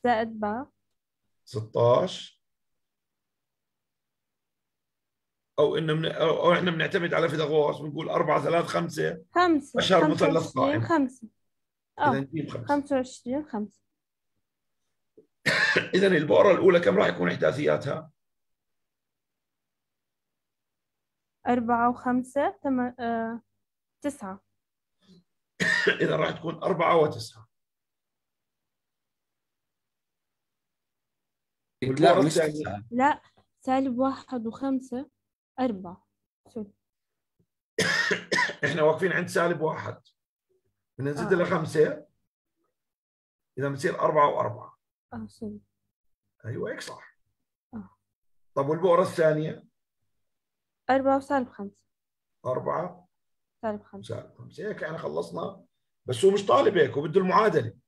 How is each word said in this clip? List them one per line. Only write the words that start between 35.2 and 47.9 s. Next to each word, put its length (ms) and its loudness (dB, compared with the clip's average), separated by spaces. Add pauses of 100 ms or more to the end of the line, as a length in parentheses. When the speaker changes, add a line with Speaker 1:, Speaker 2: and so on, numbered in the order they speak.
Speaker 1:
أربعة. 460 -6 (420)
سوري. 240 -14 (1040)
Speaker 2:
<coughs> 880 -2
إحنا 180 -2
واقفين 300 2
عند 140 -2
سالب 340 -2
واحد. 420 -6 (960)
بننزل 420 0
Speaker 1:
آه. 20 2
Speaker 2:
لخمسة. 640 0 (1500)
إذا 100 -4
بتصير 320 -4
أربعة 280 4
وأربعة. 500 -6 (340)
Speaker 1:
آه، 140 -12
سوري. 340 -14 (840)
Speaker 2:
أيوة، 280 -8
هيك 80 -12
صح. 380 -18 (560)
Speaker 1:
آه. 220 -16 (580)